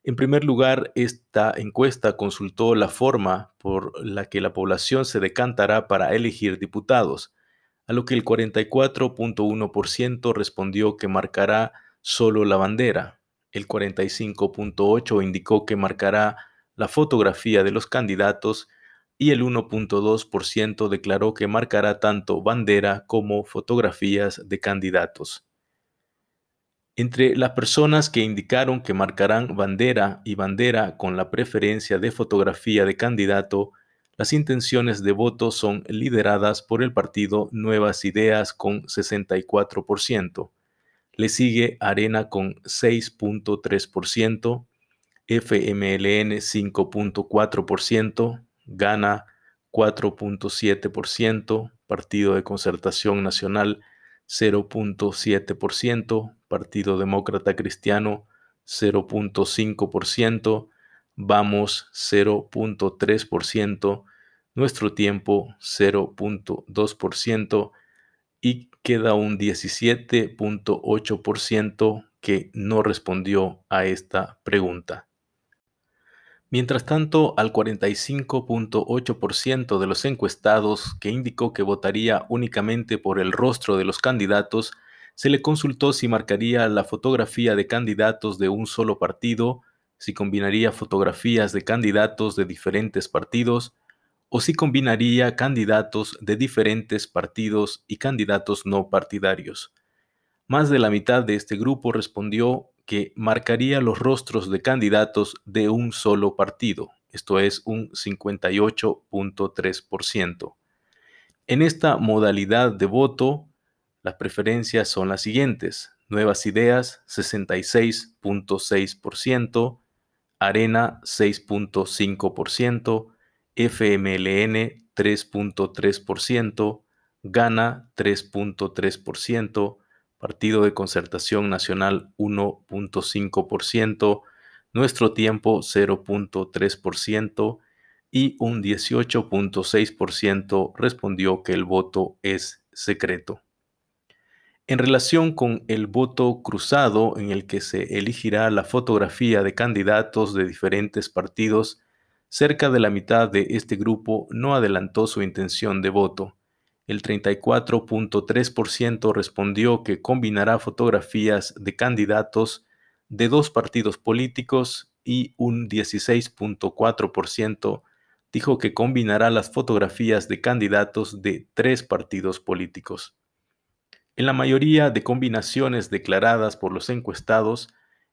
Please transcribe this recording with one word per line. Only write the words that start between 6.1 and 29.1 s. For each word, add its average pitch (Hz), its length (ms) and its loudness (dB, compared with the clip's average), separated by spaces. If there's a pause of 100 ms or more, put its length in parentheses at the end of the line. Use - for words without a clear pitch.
elegir 107 420 -2
diputados, 98 760 0 (540)
a 113 60 -4
lo 120 120 -2
que 127 80 -4
el 120 100 0
cuarenta 110 380 0
y 107 80 -4
cuatro 131 460 0
punto 113 280 -4
uno 107 280 -2
por 101 180 -2
ciento 123 440 -4
respondió 101 640 -2
que 104 100 -6
marcará 98 680 0 (280)
solo 107 440 2
la 101 100 4
bandera, 101 640 0 (320)
el 104 160 -10
cuarenta 98 360 -4
y 98 60 -2
cinco 101 420 -4
punto 101 360 -2
ocho 113 340 4
indicó 95 440 0
que 110 100 -2
marcará 101 640 0 (380)
la 107 120 -4
fotografía 110 760 4
de 98 80 2
los 107 140 -2
candidatos 104 840 -2 (480)
y 147 140 4
el 127 120 2
uno 123 240 0
punto 101 340 0
dos 107 240 2
por - 200 -4
ciento 107 440 -2
declaró 98 460 0
que 104 120 -2
marcará 104 520 0
tanto 101 420 0
bandera 101 640 2
como 104 380 0
fotografías 101 1000 0
de 98 140 -6
candidatos. 92 840 -2 (1500)
Entre 123 400 2
las 127 160 2
personas 151 580 4
que 117 120 2
indicaron 123 600 0
que 110 120 -4
marcarán 101 640 0